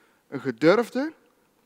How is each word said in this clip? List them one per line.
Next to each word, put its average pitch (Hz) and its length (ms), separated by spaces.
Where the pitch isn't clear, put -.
Een 135 140
gedurfde, 196 720